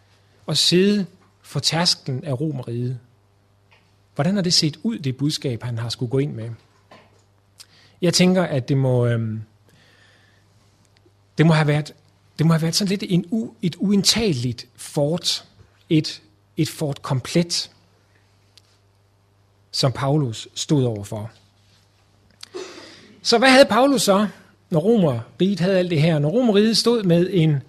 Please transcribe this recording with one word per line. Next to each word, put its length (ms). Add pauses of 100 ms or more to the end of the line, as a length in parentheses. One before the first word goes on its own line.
(480)
at 100
sidde 480 (360)
for 180
tærsklen 640
af 160
Romerriget? 580 (1160)
Hvordan 200
har 80
det 120
set 280
ud, 160
det 180
budskab, 460
han 160
har 100
skulle 220
gå 80
ind 160
med? 160 (1500)
Jeg 120
tænker, 280
at 260
det 80
må, 300
øhm, 360 (2000)
det 80
må 60
have 140
været, 280 (440)
det 80
må 60
have 100
været 140
sådan 120
lidt 200
en 240
u-, 300
et 140
uindtageligt 920 (100)
fort, 680 (440)
et, 340 (340)
et 120
fort 340
komplet, 680 (2000)
som 200
Paulus 640
stod 300
overfor. 460 (1900)
Så 160
hvad 120
havde 140
Paulus 380
så, 260 (420)
når 100
Romerriget 800
havde 180
alt 120
det 120
her? 160
Når 100
Romerriget 480
stod 260
med 300
en, 360